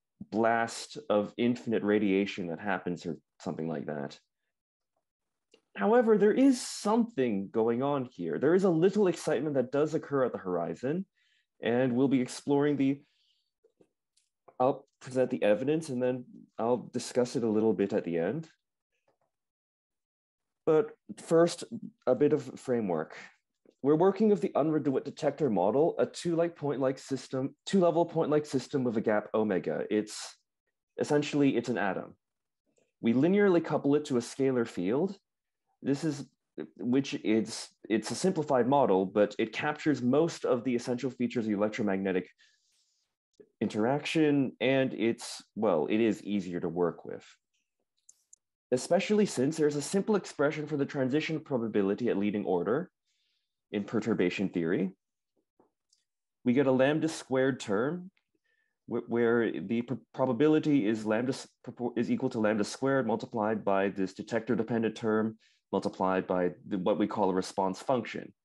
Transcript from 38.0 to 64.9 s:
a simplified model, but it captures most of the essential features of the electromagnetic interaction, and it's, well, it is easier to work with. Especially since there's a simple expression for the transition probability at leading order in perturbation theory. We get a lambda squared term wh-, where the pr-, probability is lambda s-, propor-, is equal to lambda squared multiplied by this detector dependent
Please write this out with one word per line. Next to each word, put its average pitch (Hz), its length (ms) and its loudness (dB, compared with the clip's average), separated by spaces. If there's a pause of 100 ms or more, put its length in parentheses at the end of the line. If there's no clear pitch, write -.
a 120 40 -4
simplified 147 520 0
model, 110 380 4
but 101 320 2
it 110 160 -2
captures 151 480 -2
most 143 440 0
of 120 180 0
the 127 120 -2
essential 123 360 -4
features 120 340 -4
of 110 60 0
the 101 60 0
electromagnetic 98 720 0 (1300)
interaction, 139 1000 0
and 131 340 2
it's, - 500 -4 (120)
well, 98 320 2
it 110 120 2
is 110 240 2
easier 90 360 -4
to 87 100 -4
work 85 360 -2
with. - 200 -12 (1500)
Especially 196 540 2
since 139 300 -2
there's 151 200 2
a 143 60 -2
simple 196 340 0
expression 147 520 -2
for 151 100 -4
the 139 80 0
transition 147 540 -2
probability 107 720 0
at 87 80 0
leading 104 280 -2
order 98 460 0 (800)
in 101 120 -2
perturbation 104 640 0
theory. 95 420 -2 (1500)
We 123 100 2
get 135 140 4
a 135 40 4
lambda 143 360 2
squared 131 520 -2
term 147 520 -4 (760)
wh-, 113 220 -6
where 117 420 2
the 117 320 -4
pr-, 127 120 -6 (180)
probability 143 720 2
is 107 200 0
lambda 113 260 0
s-, - 160 -10 (180)
propor-, - 320 -8
is 117 140 -2
equal 127 200 -2
to 123 80 -4
lambda 107 240 2
squared 131 440 0
multiplied 110 560 -2
by 98 260 2
this 95 240 -4
detector 113 420 -2
dependent 110 400 -2